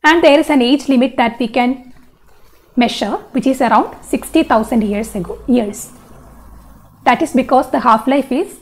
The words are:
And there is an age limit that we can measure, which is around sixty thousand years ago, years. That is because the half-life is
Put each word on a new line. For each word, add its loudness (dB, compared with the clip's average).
And 4
there 6
is -2
an 2
age 0
limit 0
that -2
we -2
can -4
measure, -2
which -2
is 0
around 0
sixty -2
thousand 0
years -6
ago, -8
years. -2
That 2
is -2
because 2
the -2
half-life 0
is -6